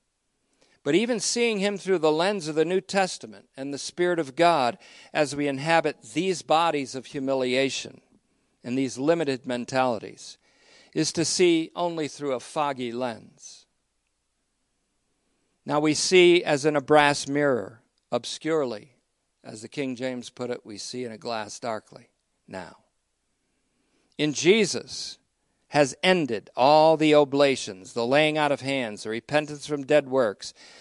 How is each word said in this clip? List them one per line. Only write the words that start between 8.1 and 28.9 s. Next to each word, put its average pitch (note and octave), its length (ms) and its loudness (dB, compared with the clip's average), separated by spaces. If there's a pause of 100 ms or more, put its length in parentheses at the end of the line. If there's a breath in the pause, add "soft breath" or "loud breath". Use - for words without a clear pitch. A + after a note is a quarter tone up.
and B2 140 -6
these C3 220 -4
limited C#3+ 480 -2
mentalities B2 880 -4 (580 soft breath)
is D#3 180 -2
to E3 120 -2
see E3 520 2
only E3+ 320 -4
through C#3 240 -8
a B2 80 -4
foggy C3+ 500 -6
lens. A#2 760 -10 (2000)
Now C#3+ 140 0
we D3+ 120 2
see F3 500 6
as D3 220 0
in D3+ 120 2
a C#3+ 40 0
brass C#3+ 480 4
mirror, C3 540 -2 (280)
obscurely. B2+ 840 -4 (500)
As A#2 160 -16
the A2+ 80 -14
King C3 280 -6
James B2 340 -8
put B2 180 -10
it, B2 160 -8
we G2+ 140 -16
see B2 260 -10
in A#2 80 -10
a G#2+ 60 -16
glass A2 420 -10
darkly A#2 480 -10 (400)
now. F2+ 300 -14 (1400)
In D3+ 160 0
Jesus - 880 0 (500)
has C#3+ 340 2
ended D3+ 540 2
all D#3 400 6
the D3+ 180 4
oblations, C3+ 800 2
the A#2 140 -4
laying D3+ 320 2
out D3 120 2
of C3+ 120 -4
hands, B2+ 400 -6